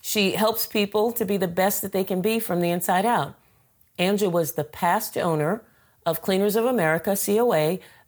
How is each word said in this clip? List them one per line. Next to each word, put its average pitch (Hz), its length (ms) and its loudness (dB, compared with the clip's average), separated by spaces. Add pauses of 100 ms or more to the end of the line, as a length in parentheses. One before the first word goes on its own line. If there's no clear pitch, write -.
She 196 320 0
helps 220 340 0
people 214 460 0
to 226 120 -2
be 202 120 0
the 185 120 0
best 185 340 0
that 196 100 -8
they 190 120 0
can 190 160 -2
be 220 180 0
from 175 220 -2
the 175 100 2
inside 180 360 0
out. 160 280 0 (640)
Angela 190 320 0
was 165 220 0
the 147 120 -4
past 185 520 -2
owner 165 460 -2 (420)
of 165 180 -2
Cleaners 196 340 0
of 226 80 0
America, 196 520 0
C 202 240 0
O 240 120 2
A, 160 280 0 (280)